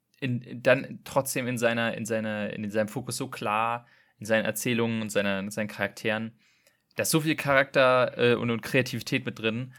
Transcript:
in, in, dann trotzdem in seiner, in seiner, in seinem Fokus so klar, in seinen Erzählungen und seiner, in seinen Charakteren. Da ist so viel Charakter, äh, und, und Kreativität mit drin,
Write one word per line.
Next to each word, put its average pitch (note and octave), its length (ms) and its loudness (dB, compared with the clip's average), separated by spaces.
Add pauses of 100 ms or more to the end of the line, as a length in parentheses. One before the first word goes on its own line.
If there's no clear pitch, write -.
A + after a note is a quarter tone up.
(200)
in, B2 220 -2
in, A#2+ 200 -12
dann C3 420 2
trotzdem C3+ 420 -2
in B2 100 -2
seiner, A#2 380 0
in A2+ 100 -6
seiner, G#2+ 480 -2
in G#2 180 -6
seinem G#2+ 180 0
Fokus B2 280 -6
so C3+ 120 -6
klar, A#2 580 -2 (320)
in G#2+ 80 -12
seinen A2 180 4
Erzählungen A2+ 560 0
und G#2+ 80 -6
seiner, G2+ 300 0
in G2+ 120 -6
seinen G#2+ 180 -4
Charakteren. A2 680 -4 (560)
Da A2 100 -2
ist - 60 0
so D#3+ 120 4
viel D#3 140 0
Charakter, C3+ 840 4
äh, A#2+ 160 6
und, A#2 160 0
und A2+ 100 -2
Kreativität B2 640 -2
mit A#2 140 -8
drin, A2+ 400 -4